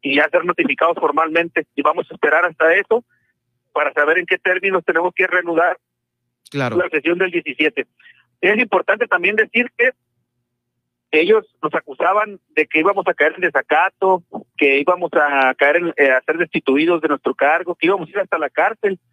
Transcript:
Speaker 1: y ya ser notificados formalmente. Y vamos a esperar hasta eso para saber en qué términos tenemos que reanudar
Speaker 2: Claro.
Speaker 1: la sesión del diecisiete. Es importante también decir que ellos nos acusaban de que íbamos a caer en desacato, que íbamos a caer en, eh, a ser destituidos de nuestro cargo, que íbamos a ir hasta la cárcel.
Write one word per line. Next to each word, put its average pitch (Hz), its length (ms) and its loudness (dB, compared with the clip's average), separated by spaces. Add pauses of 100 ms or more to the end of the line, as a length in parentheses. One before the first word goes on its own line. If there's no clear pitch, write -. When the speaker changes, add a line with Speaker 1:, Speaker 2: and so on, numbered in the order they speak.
Speaker 1:
y 143 160 -2
ya 151 120 2
ser 170 160 0
notificados 165 540 0
formalmente. 160 640 -2 (100)
Y 139 60 -6
vamos 151 300 0
a - 20 -14
esperar 151 320 2
hasta 165 300 2
eso 220 280 0 (680)
para 147 200 -2
saber 151 260 2
en 175 80 -6
qué 180 100 0
términos 185 480 -2
tenemos 175 300 0
que 180 100 0
reanudar 175 540 0 (720)
Speaker 2:
Claro. 127 260 -4
Speaker 1:
la - 120 0
sesión 165 280 -2
del 185 140 -2
diecisiete. 156 560 -4 (540)
Es 214 180 2
importante 208 480 0
también 190 280 -2
decir 220 400 -2
que 247 180 0 (1160)
ellos 196 360 2 (180)
nos 151 100 -4
acusaban 190 680 -2 (100)
de 151 180 0
que 156 120 -2
íbamos 170 280 0
a 175 60 0
caer - 220 0
en 185 60 -8
desacato, 175 840 0 (340)
que 139 220 2
íbamos 175 340 0
a 139 420 2
caer 147 220 2
en, 185 180 -2
eh, 139 160 4
a 127 100 2
ser 160 160 -2
destituidos 160 640 0
de 156 60 -2
nuestro 139 260 -2
cargo, 165 420 0
que 165 120 -2
íbamos 185 200 -2
a - 40 -20
ir 202 80 -4
hasta 185 180 -4
la 151 120 -4
cárcel. 196 500 -2 (140)